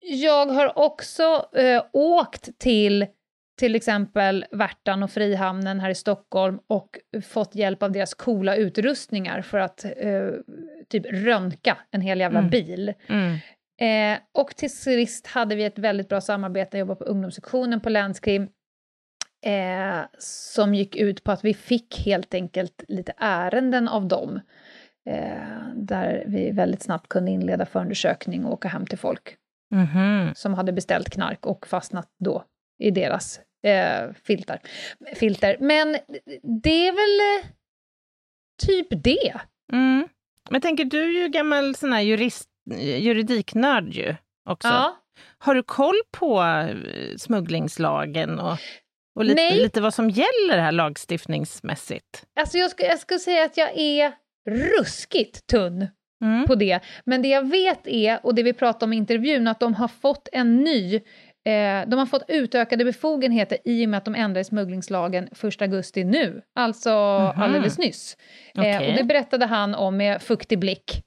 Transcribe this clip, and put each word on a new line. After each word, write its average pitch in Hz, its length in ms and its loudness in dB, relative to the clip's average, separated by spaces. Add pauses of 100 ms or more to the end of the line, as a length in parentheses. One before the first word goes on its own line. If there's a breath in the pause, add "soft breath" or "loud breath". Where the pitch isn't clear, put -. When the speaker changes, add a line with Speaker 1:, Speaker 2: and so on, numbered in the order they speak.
Speaker 1:
Jag 294 460 4
har 277 320 2
också, 302 760 2
eh, 254 260 6 (100)
åkt 311 640 2
till, 208 480 4 (520)
till 226 160 2
exempel 202 760 0
Värtan 196 520 -2
och 196 80 -2
Frihamnen 190 680 -2
här 190 100 -2
i 185 40 0
Stockholm 190 720 -2
och - 320 -4 (300)
fått - 260 -4
hjälp 196 280 0
av 202 100 0
deras 190 220 -4
coola 196 420 0
utrustningar 202 840 -2
för - 160 -4
att, 190 260 -4
eh, 196 440 -4 (600)
typ 202 180 -2
röntga 202 680 0 (140)
en 196 100 -2
hel 185 200 0
jävla 180 180 2
Speaker 2:
Mm. 190 120 2
Speaker 1:
bil. 185 420 -2 (140)
Speaker 2:
Mm. 185 300 0 (460 loud breath)
Speaker 1:
Eh, 214 360 0 (160)
och 285 220 -2
till - 200 -6
sist 240 500 -2
hade 226 280 -2
vi 208 100 -2
ett 208 140 -4
väldigt 202 300 -2
bra 196 120 0
samarbete, 190 560 -4
jag 196 40 -4
jobbade 190 180 -4
på - 60 -12
ungdomssektionen 226 760 -4
på - 80 -6
Länskrim, 196 600 0 (1000)
eh, 190 540 -2 (180)
som - 560 -2
gick 196 220 -2
ut 202 280 -2
på 214 80 0
att 185 120 -6
vi 208 100 2
fick - 520 -4
helt 185 280 -2
enkelt 180 540 -6
lite 185 280 -8
ärenden 226 720 0
av 196 200 -2
dem, - 320 -2 (680 loud breath)
eh, - 640 -8
där 196 520 -4
vi 202 240 -2
väldigt 190 320 0
snabbt - 260 -8
kunde 185 220 -2
inleda 185 360 -2
förundersökning 180 760 -4
och - 80 -4
åka 185 160 -8
hem 180 180 -8
till 190 120 -6
folk - 380 -8 (380)
Speaker 2:
Mhm. 185 600 2
Speaker 1:
som 196 200 -4
hade 185 180 -2
beställt 180 380 -2
knark - 360 -6
och 151 200 -6
fastnat 175 420 -6 (160)
då - 200 -4 (380)
i 208 80 4
deras, - 500 -2 (260)
eh, 180 460 2 (120)
filtar, 185 360 -4 (560 loud breath)
filter. 202 440 2
Men 302 320 2 (720)
det 330 260 4
är 370 40 0
väl, 403 520 2
eh, - 60 -18 (1160)
typ 370 220 2 (160)
det. 311 280 2 (400)
Speaker 2:
Mm. 262 360 2 (420)
Men 262 100 0
tänker, 320 240 0
du 294 180 0 (160)
är 359 40 0
ju 349 60 -2
gammal 285 460 0
sån 269 180 -4
här 220 80 2
jurist, 214 460 0 (520)
juridiknörd 226 960 2
ju - 200 -4 (340)
också. 185 200 -4
Speaker 1:
Ja. 262 280 2 (420 soft breath)
Speaker 2:
Har 277 160 2
du 254 80 2
koll 339 380 2 (120)
på, 233 300 2
eh, 160 340 0 (400)
smugglingslagen 160 1200 -2
och, 165 200 -4 (560 loud breath)
och 220 100 0
lite, 294 180 6
Speaker 1:
Nej. 349 160 4
Speaker 2:
lite - 220 2
vad 214 140 0
som 226 160 2
gäller 349 480 4
här 165 140 2
lagstiftningsmässigt? - 1500 -6 (140)
Speaker 1:
Alltså 311 180 0
jag 359 120 2
ska, - 160 -4
jag 330 120 2
ska 359 200 -4
säga 349 260 2
att 320 120 -4
jag 320 220 0
är 294 340 2 (380)
ruskigt 269 960 0
tunn 190 400 0 (380)
Speaker 2:
Mm. 226 220 2
Speaker 1:
på 269 80 6
det. 190 260 2 (240 loud breath)
Men 254 180 0
det 269 60 2
jag 269 220 4
vet 370 360 2
är, 226 400 0
och 247 80 4
det 233 80 2
vi 240 100 4
pratade 233 320 0
om 220 80 0
i 226 40 0
intervjun, 233 520 2
att 220 120 -2
de 233 140 2
har 233 140 0
fått - 440 -2
en 240 240 4
ny, 247 380 2 (520 loud breath)
eh, 202 400 2
de 220 120 0
har 269 80 2
fått 269 220 0
utökade 240 560 2
befogenheter 247 800 0
i 233 220 2
och - 20 0
med 208 100 0
att 196 60 -8
de 214 100 -6
ändrade 196 300 0
smugglingslagen 180 880 -2
första - 320 -4
augusti 190 400 -2
nu, 220 380 0 (120)
alltså 226 360 -2
Speaker 2:
Mhm. 196 520 2
Speaker 1:
alldeles 262 360 2
nyss. - 380 -4 (380 loud breath)
Eh, 190 60 -2
Speaker 2:
Okej. 202 300 2
Speaker 1:
och 214 60 2
det 262 80 2
berättade 254 420 2
han 208 280 0
om 190 220 -2
med 202 260 0
fuktig - 360 0
blick. - 480 -4